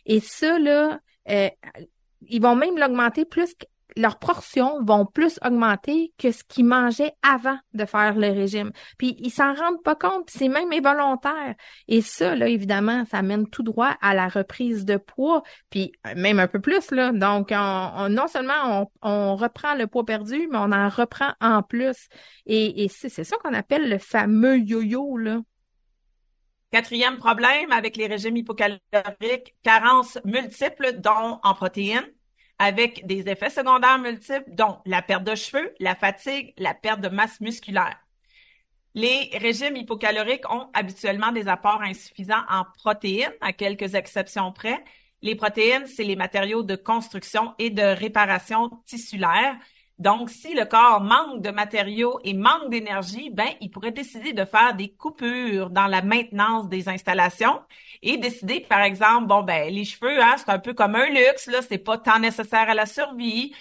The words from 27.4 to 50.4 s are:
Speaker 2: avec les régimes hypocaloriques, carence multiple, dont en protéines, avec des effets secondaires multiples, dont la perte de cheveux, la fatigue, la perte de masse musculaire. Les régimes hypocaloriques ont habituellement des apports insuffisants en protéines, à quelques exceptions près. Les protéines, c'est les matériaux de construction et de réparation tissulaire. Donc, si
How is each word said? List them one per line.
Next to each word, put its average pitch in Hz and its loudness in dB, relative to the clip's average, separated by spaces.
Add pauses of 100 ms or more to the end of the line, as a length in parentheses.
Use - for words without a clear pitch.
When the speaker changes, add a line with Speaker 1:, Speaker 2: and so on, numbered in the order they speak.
Speaker 2:
avec 220 0
les 220 -4
régimes 214 -4
hypocaloriques, 208 -2
carence 233 4
multiple, 254 -4
dont 220 0
en 196 4
protéines, 202 -4 (480)
avec 202 0
des 190 -6
effets 196 -4
secondaires 262 4
multiples, 247 -6
dont 220 0
la 190 -2
perte 190 -2
de 220 -4
cheveux, 277 -6
la 185 -2
fatigue, 202 -4
la 185 -4
perte 214 -6
de 190 -6
masse 214 -2
musculaire. 202 -4 (1000)
Les 247 -2
régimes 233 -4
hypocaloriques 220 -4
ont - -6
habituellement 202 -2
des 214 -6
apports 208 0
insuffisants 196 -4
en 185 0 (120)
protéines, 214 -2
à 190 -2
quelques 196 -6
exceptions 190 -4
près. 240 -8 (400)
Les 214 -4
protéines, 220 0
c'est - -8
les 196 -2
matériaux 196 -2
de 190 -6
construction 226 -4
et 233 -4
de 208 -4
réparation 208 0 (160)
tissulaire. 226 -2 (460)
Donc, 233 2
si 320 -14